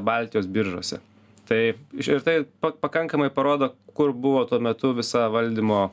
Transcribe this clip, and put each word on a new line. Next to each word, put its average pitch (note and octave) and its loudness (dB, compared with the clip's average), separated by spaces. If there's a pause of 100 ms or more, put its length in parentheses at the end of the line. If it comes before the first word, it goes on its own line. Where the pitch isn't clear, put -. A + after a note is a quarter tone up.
Baltijos A2 -2
biržose. F#2+ -4 (420)
Tai A2+ 0 (280)
iš, - -6
ir C#3 2
tai E3 0 (220)
pa-, D#3 -2
pakankamai D3 -2
parodo, C#3 0 (180)
kur D3 2
buvo C3 2
tuo B2 0
metu A#2 0
visa A#2 0
valdymo, A2 2